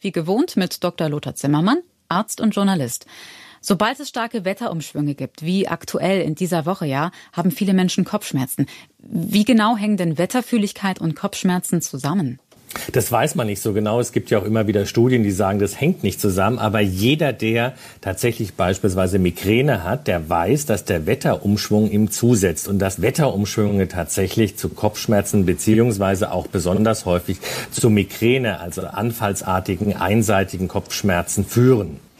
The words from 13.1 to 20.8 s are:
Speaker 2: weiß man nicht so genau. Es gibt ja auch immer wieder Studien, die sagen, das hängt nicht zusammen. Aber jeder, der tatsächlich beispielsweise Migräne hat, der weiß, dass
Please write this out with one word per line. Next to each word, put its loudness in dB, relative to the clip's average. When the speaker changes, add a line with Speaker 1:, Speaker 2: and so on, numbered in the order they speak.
Speaker 2:
weiß 2
man -2
nicht -4
so -2
genau. 0
Es -4
gibt -2
ja 4
auch 0
immer 2
wieder 2
Studien, 4
die 2
sagen, 0
das -2
hängt 0
nicht -2
zusammen. 2
Aber 0
jeder, 2
der -2
tatsächlich -4
beispielsweise 0
Migräne 2
hat, -4
der -2
weiß, 2
dass -2